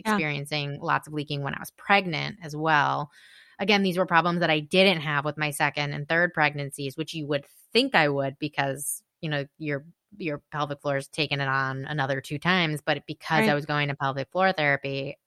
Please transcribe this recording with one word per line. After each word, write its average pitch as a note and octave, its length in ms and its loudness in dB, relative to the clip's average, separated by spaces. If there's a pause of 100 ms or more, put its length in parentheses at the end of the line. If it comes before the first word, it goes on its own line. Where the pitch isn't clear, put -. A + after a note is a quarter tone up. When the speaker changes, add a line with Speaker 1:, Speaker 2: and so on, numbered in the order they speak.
Speaker 1:
Yeah. G#3+ 160 0
Speaker 2:
experiencing C#3+ 600 -4
lots D3 280 0
of D3+ 60 -10
leaking D3 280 -4
when C#3 120 -4
I - 60 -8
was - 120 -12
pregnant D#3 680 0
as D3+ 140 -10
well. D3 540 2 (500)
Again, G3+ 240 4
these F3+ 140 0
were F#3 80 2
problems E3+ 340 2
that E3 100 2
I D#3 100 4
didn't F#3 420 4
have D3 220 -2
with D3+ 140 -2
my D3+ 140 -2
second D3 420 0
and D3 140 -6
third E3+ 260 2
pregnancies, C#3+ 640 -2
which D#3+ 180 -6
you D#3 140 -6
would C#3+ 180 -2 (260)
think C4 220 2
I D#3+ 140 6
would C#3 320 -2
because, C#3 600 -4 (180)
you D#3+ 100 -6
know, C#3+ 160 -2 (120)
your, D3 260 -6 (340)
your D3+ 240 -6 (100)
pelvic D3 300 -4
floor C#3+ 160 -2
is C3+ 100 -6
taking C#3+ 320 -2
it C#3 80 -2
on C3+ 380 -2
another C#3 360 -2
two D3 160 -8
times. E3 440 0
But D3 240 -2
because D#3+ 420 0
I D3 60 4
Speaker 1:
Right. - 20 4
Speaker 2:
was D3 100 -4
going D3 220 0
to C#3 80 -4
pelvic C#3 360 -2
floor F#3 200 2
therapy, C#3 760 0